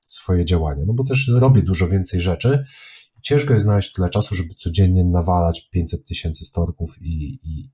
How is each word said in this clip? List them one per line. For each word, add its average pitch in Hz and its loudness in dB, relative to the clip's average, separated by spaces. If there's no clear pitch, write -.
swoje - -2
działanie, 78 -2
no 110 0
bo 131 0
też 131 0
robię 123 6
dużo 90 0
więcej 92 0
rzeczy. 95 0
Ciężko 143 2
jest 104 4
znaleźć 104 0
tyle 90 -2
czasu, 104 -2
żeby 87 -6
codziennie 92 2
nawalać 87 0
pięćset 82 -4
tysięcy - -8
storków - -6
i, 76 -6
i, 78 -10